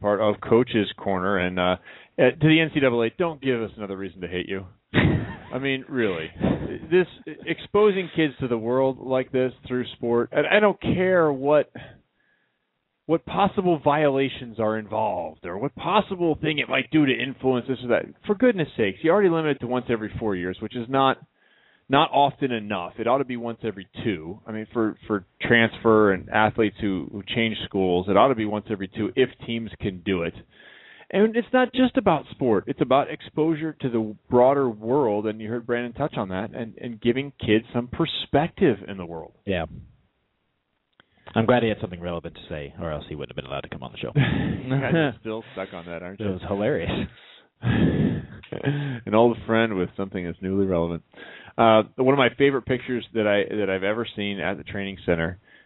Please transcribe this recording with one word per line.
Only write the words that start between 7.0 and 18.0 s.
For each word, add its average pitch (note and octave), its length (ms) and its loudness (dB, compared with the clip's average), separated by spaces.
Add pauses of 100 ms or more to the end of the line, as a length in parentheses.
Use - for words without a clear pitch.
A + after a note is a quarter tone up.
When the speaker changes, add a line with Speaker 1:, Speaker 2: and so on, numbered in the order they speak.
Speaker 1:
exposing F#3+ 720 0
kids D#3 240 0
to C3+ 80 -4
the A#2 100 0
world B2+ 420 0
like C3 320 -2
this B2+ 200 0 (160)
through B2 180 -4 (100)
sport, A#2 360 0
and D3+ 160 2
I G3+ 140 6
don't G3+ 200 2
care F3+ 500 2
what, C#3 380 2 (1400)
what E3 200 0
possible F3+ 580 0
violations C3+ 760 0
are A2 180 0
involved G2 680 -6
or F2+ 120 -8
what C3 180 -6
possible F3 640 0
thing D#3 180 -2
it B2 100 -2
might C3 220 -2
do D#3 140 6
to C3+ 80 4
influence B2+ 540 -2
this C3 160 -4
or B2 60 -4
that. A2+ 140 2 (220)